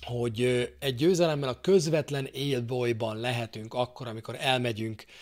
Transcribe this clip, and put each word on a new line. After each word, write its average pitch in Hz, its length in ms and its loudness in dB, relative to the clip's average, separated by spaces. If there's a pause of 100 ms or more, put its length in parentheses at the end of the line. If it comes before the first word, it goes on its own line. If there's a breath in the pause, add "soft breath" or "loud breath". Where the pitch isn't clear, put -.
hogy, 120 360 -2
ö, 123 220 4 (160)
egy 135 160 -2
győzelemmel 156 540 2
a 120 120 -6
közvetlen 147 720 2
élbolyban 120 840 0
lehetünk 117 560 -4
akkor, 123 340 -2
amikor 113 320 -8
elmegyünk 120 640 0 (160 loud breath)